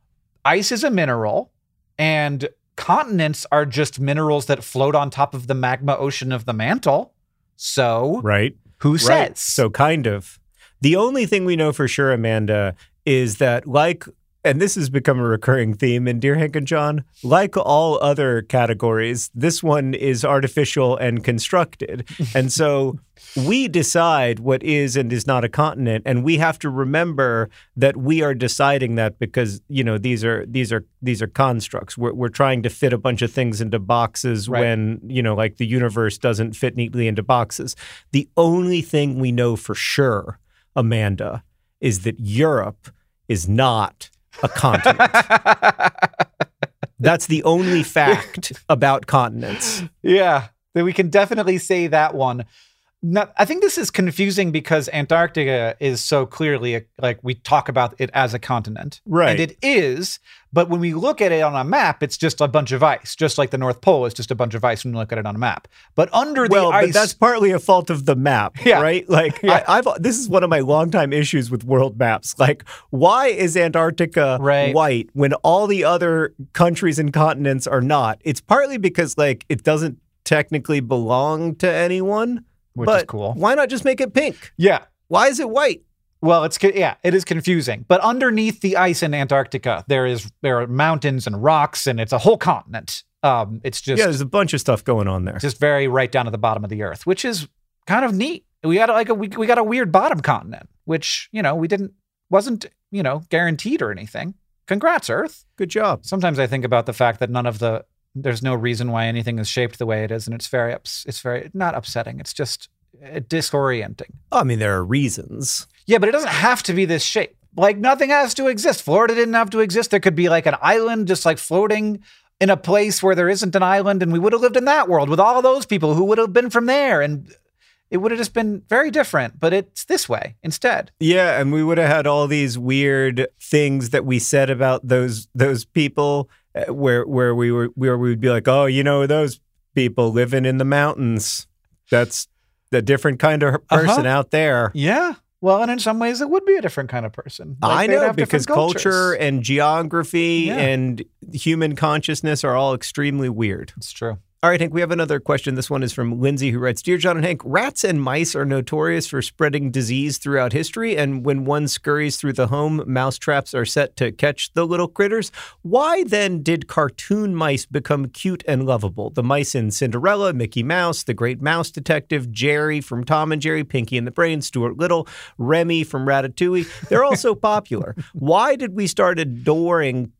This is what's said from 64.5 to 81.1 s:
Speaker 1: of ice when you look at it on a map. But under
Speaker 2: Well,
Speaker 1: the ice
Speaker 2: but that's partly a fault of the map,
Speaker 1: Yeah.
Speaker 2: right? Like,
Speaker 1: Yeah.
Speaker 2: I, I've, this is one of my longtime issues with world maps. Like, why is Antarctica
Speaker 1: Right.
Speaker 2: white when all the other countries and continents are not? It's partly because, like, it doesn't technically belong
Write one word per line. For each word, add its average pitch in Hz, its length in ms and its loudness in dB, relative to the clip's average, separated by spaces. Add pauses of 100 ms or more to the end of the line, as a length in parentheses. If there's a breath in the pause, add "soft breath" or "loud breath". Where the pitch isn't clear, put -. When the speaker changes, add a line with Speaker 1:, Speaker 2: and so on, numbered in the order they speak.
Speaker 1:
of 113 100 -4
ice 117 220 -2
when 123 80 -6
you 113 60 -4
look 110 120 -8
at 113 60 -4
it 107 80 -6
on 104 100 -8
a - 20 -10
map. 117 300 -4 (280 soft breath)
But - 180 2
under 262 340 0
Speaker 2:
Well, 190 220 4
Speaker 1:
the 185 80 4
ice 202 100 4
Speaker 2:
but 170 60 -2
that's 208 200 2
partly 220 380 4
a 180 80 0
fault 180 300 4
of 143 160 -4
the 139 100 4
map, 127 400 2 (100)
Speaker 1:
Yeah. 208 160 6
Speaker 2:
right? 175 280 0
Like, 156 340 2
Speaker 1:
Yeah. 175 240 4
Speaker 2:
I, 202 120 4
I've, 254 80 0 (140)
this 226 160 0
is 254 120 -6
one 190 160 4
of 170 40 2
my 156 120 2
longtime 151 500 2
issues 143 400 0
with 117 140 -4
world 127 340 2
maps. 117 400 0
Like, 139 240 4 (280 loud breath)
why 196 360 4
is 185 300 0
Antarctica 165 840 2
Speaker 1:
Right. 139 340 2
Speaker 2:
white 143 380 0
when 139 220 2 (100)
all 190 240 4
the 196 160 0
other 165 500 0 (200)
countries 170 460 2
and 147 120 -2
continents 139 560 0
are 131 140 2
not? 127 420 2
It's 151 160 -2
partly 269 380 2
because, 175 400 -2
like, 139 320 0
it 131 160 -4
doesn't 156 320 0 (260)
technically 151 560 0
belong 135 760 -2